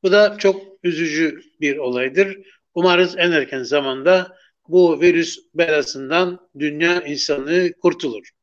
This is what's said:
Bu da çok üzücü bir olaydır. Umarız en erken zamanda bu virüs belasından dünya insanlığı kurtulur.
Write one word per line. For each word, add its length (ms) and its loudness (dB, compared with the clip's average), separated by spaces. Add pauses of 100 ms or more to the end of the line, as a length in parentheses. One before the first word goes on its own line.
Bu 80 2
da 260 4
çok 240 0 (220)
üzücü 580 -2 (200)
bir 160 -2
olaydır. 600 -2 (380)
Umarız 420 2
en 140 0
erken 320 -2
zamanda 720 0 (300)
bu 340 4
virüs 380 2 (140)
belasından 960 -2 (100)
dünya 420 -2
insanlığı 720 -2
kurtulur. 560 -4 (120)